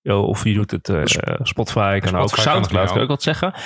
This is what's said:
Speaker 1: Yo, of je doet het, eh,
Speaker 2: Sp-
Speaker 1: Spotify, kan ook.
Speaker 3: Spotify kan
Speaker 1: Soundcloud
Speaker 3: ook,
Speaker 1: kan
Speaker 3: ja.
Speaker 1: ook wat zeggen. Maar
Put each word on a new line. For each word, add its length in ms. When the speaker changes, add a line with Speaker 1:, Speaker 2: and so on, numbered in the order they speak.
Speaker 1:
Yo, 200
of 220
je 100
doet 180
het, 180
eh, 140
Speaker 2:
Sp- 400
Speaker 1:
Spotify, 560
kan 160
ook. 120
Speaker 3:
Spotify 80
kan 180
Speaker 1:
Soundcloud 300
Speaker 3:
ook, 40
Speaker 1:
kan 100
Speaker 3:
ja. 60
Speaker 1:
ook 60
wat 140
zeggen. 280
Maar 140